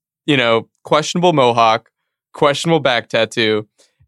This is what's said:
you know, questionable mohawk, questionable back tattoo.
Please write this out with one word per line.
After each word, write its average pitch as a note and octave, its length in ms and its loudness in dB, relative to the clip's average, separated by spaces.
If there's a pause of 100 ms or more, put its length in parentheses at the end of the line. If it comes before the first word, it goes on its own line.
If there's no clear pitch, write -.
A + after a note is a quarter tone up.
(260)
you D3 100 0
know, A#2 320 0 (160)
questionable E3+ 480 0
mohawk, A#2 580 2 (420)
questionable D#3 480 0
back B2 280 -2
tattoo. A2 580 -2 (420)